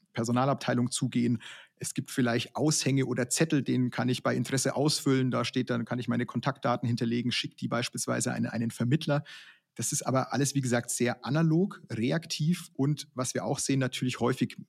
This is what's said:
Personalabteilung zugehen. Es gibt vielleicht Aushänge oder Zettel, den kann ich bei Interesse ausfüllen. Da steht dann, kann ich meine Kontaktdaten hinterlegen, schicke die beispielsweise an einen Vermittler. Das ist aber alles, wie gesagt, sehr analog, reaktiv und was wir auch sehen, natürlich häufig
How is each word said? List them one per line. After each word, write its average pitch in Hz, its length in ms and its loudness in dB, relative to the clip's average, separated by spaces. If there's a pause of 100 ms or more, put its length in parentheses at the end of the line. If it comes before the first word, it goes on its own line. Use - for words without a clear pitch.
(120)
Personalabteilung 123 800 2
zugehen. 120 500 2 (360)
Es - 180 -8
gibt - 160 -4
vielleicht 120 460 0
Aushänge 135 500 2
oder 123 240 -2
Zettel, 160 320 4
den 123 280 2
kann 123 200 0
ich 123 120 -2
bei 123 140 0
Interesse 131 400 0
ausfüllen. 135 540 2
Da 120 160 0
steht 123 240 -2
dann, 120 160 -2
kann 120 120 -4
ich 120 100 -4
meine 117 180 0
Kontaktdaten 123 600 -2
hinterlegen, 117 460 0
schicke - 240 -4
die 123 120 -6
beispielsweise 120 680 -2
an 117 100 -2
einen 117 260 -2
Vermittler. 143 540 0 (520)
Das - 160 -4
ist 131 100 -2
aber 127 300 0
alles, 135 220 0
wie 139 80 2
gesagt, 120 280 0
sehr 120 340 0
analog, 160 640 2
reaktiv 151 840 -2
und 143 400 -2
was 127 220 -4
wir 120 100 -4
auch 131 140 -2
sehen, 135 200 0
natürlich 127 420 -2
häufig 127 360 0 (120)